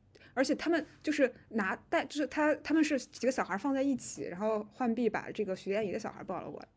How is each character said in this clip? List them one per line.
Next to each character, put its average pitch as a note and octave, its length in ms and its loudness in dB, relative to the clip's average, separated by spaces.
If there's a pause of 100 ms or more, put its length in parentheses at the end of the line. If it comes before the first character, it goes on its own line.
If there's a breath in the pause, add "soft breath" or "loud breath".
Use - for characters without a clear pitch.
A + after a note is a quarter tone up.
(340 soft breath)
而 B3+ 100 4
且 C#4+ 100 4
他 - 160 -2
们 D#4+ 140 2 (180)
就 D4+ 100 0
是 C#4+ 200 4 (180 soft breath)
拿 G#3 260 0 (120)
带， D#4+ 160 2
就 - 100 -10
是 D4 120 0
他， D4+ 300 2
他 D4 180 -2
们 D#4+ 80 6
是 D4+ 160 2
几 - 280 -4
个 C4 60 4
小 G#3 120 0
孩 F3 120 -4
放 C4+ 160 0
在 C4+ 100 2
一 C#4 140 2
起， - 280 -8
然 F3 160 -8
后 G#3+ 260 0 (100)
浣 A#3+ 160 0
碧 A#3 160 2
把 - 220 -2
这 G#3+ 140 -2
个 F#3+ 100 -2
徐 F#3 160 -8
彦 G#3 160 0
仪 F3 60 -4
的 D3 60 -4
小 - 120 -6
孩 - 140 -14
抱 F3 160 -6
了 - 100 -8
过 - 100 -12
来。 - 160 -18